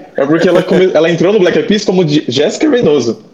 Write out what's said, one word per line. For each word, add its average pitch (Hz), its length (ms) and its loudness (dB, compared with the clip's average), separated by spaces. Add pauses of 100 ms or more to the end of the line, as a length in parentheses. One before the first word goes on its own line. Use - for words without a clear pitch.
(160)
É 139 100 -2
porque 165 220 0
ela 175 140 2
come-, 180 320 0
ela 165 160 2
entrou 175 220 0
no 220 60 2
Black 175 200 2
Eyed 151 100 -2
Peas 208 160 -2
como 185 200 0
J-, 147 240 0
Jéssica 147 400 -2
Reynoso. 147 520 0 (140)